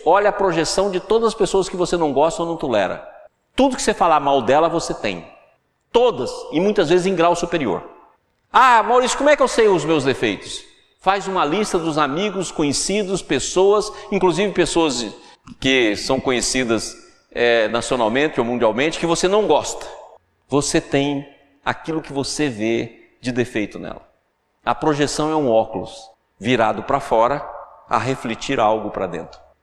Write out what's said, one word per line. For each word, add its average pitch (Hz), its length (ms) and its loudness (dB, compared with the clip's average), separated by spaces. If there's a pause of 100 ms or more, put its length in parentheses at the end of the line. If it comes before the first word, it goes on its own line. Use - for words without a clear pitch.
olha 202 260 4
a - 20 0
projeção 190 580 0
de 185 80 -2
todas 220 300 0
as 208 60 -4
pessoas 185 340 0
que - 80 -10
você 180 200 -2
não 160 160 0
gosta 160 300 2
ou 170 60 -4
não 165 80 -4
tolera. 101 520 -2 (460)
Tudo 254 220 2
que - 60 -8
você 220 120 0
falar 165 240 4
mal 139 240 2
dela, 147 260 4
você 165 240 -4
tem. 92 320 -6 (680)
Todas, 220 400 2 (180)
e 127 80 0
muitas 196 300 2
vezes 180 180 4
em 196 80 0
grau 170 220 2
superior. 156 520 -4 (640)
"Ah, 233 300 6
Maurício, 247 340 2
como 277 140 4
é 294 60 6
que 285 60 2
eu 254 40 4
sei 220 220 4
os 170 160 2
meus 156 180 2
defeitos?" 120 640 -2 (360)
Faz 190 280 0
uma 180 160 0
lista 190 340 0
dos 160 180 -2
amigos, 170 540 -2
conhecidos, 185 720 -2
pessoas, 196 720 2 (180)
inclusive 185 420 0
pessoas 156 540 0 (540)
que 131 340 2
são 131 240 -2
conhecidas, 120 760 -2 (380)
é, 117 380 2
nacionalmente 120 720 0
ou 117 60 0
mundialmente, 120 520 0
que 170 80 -4
você 170 220 2
não 202 180 2
gosta. 143 400 0 (640)
Você 143 320 0
tem 139 480 -2 (360)
aquilo 156 380 -6
que - 100 -14
você 139 360 -2
vê 117 600 -4 (100)
de 127 100 -6
defeito 117 480 -4
nela. - 240 -14 (600)
A 117 100 0
projeção 151 560 -2
é 156 60 0
um 147 120 0
óculos 107 600 -2 (300)
virado 110 420 0
pra 139 160 -2
fora 127 560 0 (340)
a 117 100 0
refletir 123 600 -4
algo 107 320 2
pra 95 160 -4
dentro. 85 320 -10 (240)